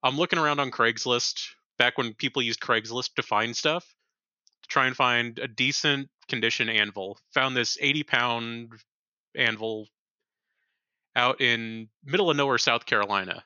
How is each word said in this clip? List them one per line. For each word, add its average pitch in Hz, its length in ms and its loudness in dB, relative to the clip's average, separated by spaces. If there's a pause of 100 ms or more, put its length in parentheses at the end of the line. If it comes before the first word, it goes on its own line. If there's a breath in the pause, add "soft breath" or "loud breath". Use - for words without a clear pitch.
I'm 135 140 0
looking 175 220 0
around 147 220 2
on 135 100 0
Craigslist, 120 760 0 (300)
back 123 200 2
when 117 160 -4
people - 280 -4
used 117 180 -4
Craigslist 113 540 -2
to - 80 -4
find 113 340 0
stuff, 160 280 -2 (760)
to - 60 -20
try 131 180 4
and 127 100 0
find 120 420 2
a 131 100 -6
decent 139 600 0 (200)
condition 113 400 0
anvil. 104 500 0 (160)
Found 131 220 2
this 120 240 0
eighty 147 220 0
pound 117 680 -2 (640)
anvil 110 520 -2 (1300)
out 123 240 0
in 113 480 0 (160)
middle 170 260 0
of 147 60 2
nowhere, 139 220 2
South 117 280 0
Carolina. 98 600 -2